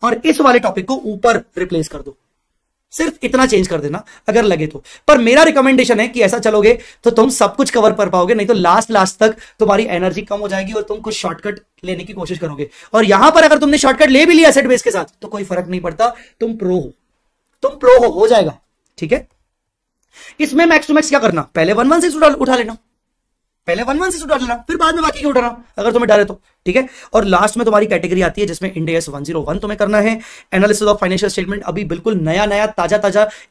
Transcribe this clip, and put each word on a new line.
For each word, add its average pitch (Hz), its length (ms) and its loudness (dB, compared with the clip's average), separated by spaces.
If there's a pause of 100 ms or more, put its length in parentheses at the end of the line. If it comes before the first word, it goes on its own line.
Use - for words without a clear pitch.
और 320 220 -2
इस 320 160 2
वाले 254 180 4
टॉपिक 185 300 -4
को 262 160 -4
ऊपर 214 380 -2 (160)
रिप्लेस 170 300 -6
कर 147 100 -16
दो, 139 180 -18 (760)
सिर्फ 311 300 -6
इतना 262 240 0
चेंज 190 220 0
कर 160 120 -6
देना 147 220 -8 (260)
अगर 202 140 2
लगे 165 240 0
तो। 151 160 -14 (260)
पर 294 100 6
मेरा 247 240 4
रिकमेंडेशन 262 580 2
है 233 80 -2
कि 247 120 -8
ऐसा 214 180 2
चलोगे 220 400 2 (260)
तो 240 60 4
तुम 233 200 2
सब 240 260 -2
कुछ 269 140 0
कवर 220 220 2
कर 208 160 -2
पाओगे, 185 260 0
नहीं 208 120 -2
तो 233 80 2
लास्ट, 185 360 2
लास्ट 190 280 0
तक 220 180 2 (220)
तुम्हारी 208 280 2
एनर्जी 185 360 -4
कम 202 180 -8
हो 208 80 -8
जाएगी 190 240 -6
और 214 100 -6
तुम 214 160 -10
कुछ 220 160 -10
शॉर्टकट 185 460 -8 (240)
लेने 180 200 -8
की 202 80 -18
कोशिश 175 260 -10
करोगे। 147 300 -8 (240)
और 226 120 2
यहां 202 260 4
पर 320 140 6
अगर 302 140 4
तुमने 294 200 2
शॉर्टकट 277 320 2
ले 285 160 6
भी 349 80 4
लिया 311 160 8
सेट 277 160 2
बेस 247 160 2
के 466 80 0
साथ 180 320 -6
तो 208 60 -16
कोई 202 160 -10
फर्क 180 240 -6
नहीं 180 120 -6
पड़ता, 180 340 -2 (260)
तुम 226 160 -4
प्रो 185 200 -2
हो, - 160 -6 (720)
तुम 554 80 0
प्रो 508 280 6
हो, 240 140 4
हो 415 140 2
जाएगा, 190 320 2 (400)
ठीक 160 140 -4
है? - 140 -4 (1120)
इसमें 302 260 2
max 311 200 2
to 294 100 0
max 302 120 0
क्या 277 100 0
करना, 175 360 -2
पहले 165 180 0
वन 240 160 0
वन 330 120 4
सिक्स 320 160 -2
उठा, 311 120 4
उठा 262 280 2
लेना, 226 200 -6 (880)
पहले 185 160 -4
वन 269 160 -4
वन 370 120 -2
सिक्स 320 140 -10
उठा 285 120 -2
लेना, 240 180 -6 (140)
फिर 330 80 -4
बाद 320 180 0
में 330 80 -4
बाकी 302 180 -4
के 294 60 -4
उठाना 240 360 -2 (160)
अगर 214 140 -2
तुम्हें 240 160 -2
डर 208 100 4
है 202 60 2
तो, 196 160 -10 (260)
ठीक 220 100 -2
है? 262 120 0 (240)
और 220 120 2
लास्ट 196 320 0
में 233 80 -4
तुम्हारी 208 220 2
कैटेगरी 185 360 -2
आती 170 180 -2
है 202 60 0
जिसमें 185 280 -8
Ind 165 340 -4
वन 143 160 -12
ज़ीरो 160 160 -6
वन 147 180 -6
तुम्हें 208 200 -8
करना 208 200 -2
है, 220 220 -2 (340)
Analysis 208 340 2
of 208 80 2
Financial 190 320 -2
Statement। 196 340 -6
अभी 160 220 -8
बिल्कुल 170 300 -6
नया 175 320 -2
नया 208 200 -2
ताजा 196 320 -2
ताजा 208 300 0 (220)